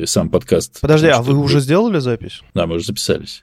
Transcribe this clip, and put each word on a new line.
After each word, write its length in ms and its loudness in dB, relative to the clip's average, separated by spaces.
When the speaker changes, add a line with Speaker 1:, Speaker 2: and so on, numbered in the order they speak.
Speaker 1:
сам 260 -2
подкаст, 500 -2
Speaker 2:
Подожди, 260 4
Speaker 1:
потому 160 4
Speaker 2:
а 20 -6
Speaker 1:
что 100 0
Speaker 2:
вы 80 2
уже 140 2
Speaker 1:
вы 40 4
Speaker 2:
сделали 380 0
запись? 440 -6
Speaker 1:
Да, 120 0
мы 100 -4
уже 100 -4
записались. 560 -4